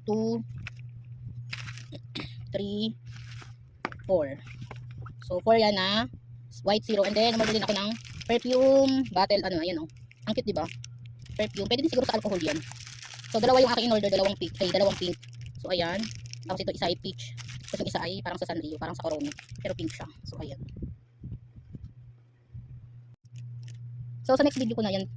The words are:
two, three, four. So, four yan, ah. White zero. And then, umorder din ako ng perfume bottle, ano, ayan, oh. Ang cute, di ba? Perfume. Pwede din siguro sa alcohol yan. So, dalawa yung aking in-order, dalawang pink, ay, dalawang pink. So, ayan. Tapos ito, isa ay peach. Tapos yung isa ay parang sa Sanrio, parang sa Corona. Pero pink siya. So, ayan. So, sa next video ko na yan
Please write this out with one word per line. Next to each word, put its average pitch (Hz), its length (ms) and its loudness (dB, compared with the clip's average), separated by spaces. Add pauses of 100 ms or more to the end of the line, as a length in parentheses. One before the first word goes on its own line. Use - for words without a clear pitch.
two, 220 400 0 (2000)
three, 208 480 -2 (1040)
four. 151 320 2 (880)
So, 180 160 -4
four 220 160 6
yan, 208 240 6
ah. 208 320 2 (540)
White 214 240 2
zero. 196 160 4
And 202 80 2
then, 226 240 4
umorder 208 160 4
din 214 80 4
ako 196 160 2
ng 202 120 0 (360)
perfume 262 880 6
bottle, - 320 4
ano, 185 160 2
ayan, 277 240 0
oh. 320 40 -10 (360)
Ang 220 80 0
cute, 240 160 0
di 180 80 0
ba? 156 80 2 (720)
Perfume. 196 320 -2
Pwede 262 160 2
din 330 80 4
siguro 247 160 2
sa 226 80 2
alcohol 202 240 0
yan. 156 160 2 (720)
So, - 80 0
dalawa 254 240 8
yung 269 80 8
aking 233 240 4
in-order, 208 160 4
dalawang 190 320 4
pink, 170 160 -4
ay, 185 160 2
dalawang 196 240 6
pink. 175 160 0 (480)
So, - 80 -8
ayan. 180 320 2 (440)
Tapos 185 160 -4
ito, 190 120 -2
isa 185 160 0
ay 180 120 0
peach. - 360 -8 (320)
Tapos - 120 -2
yung 202 80 0
isa - 120 0
ay 180 200 -4
parang 175 160 -4
sa 175 120 -4
Sanrio, 156 320 -4
parang 165 160 -4
sa - 80 -6
Corona. 151 240 0 (320)
Pero 185 160 -2
pink 165 160 -4
siya. - 120 -8 (200)
So, - 160 -10
ayan. - 160 -8 (3750)
So, 254 80 4
sa 285 120 6
next 285 120 2
video 247 160 0
ko 226 80 0
na 202 120 2
yan 190 120 2 (120)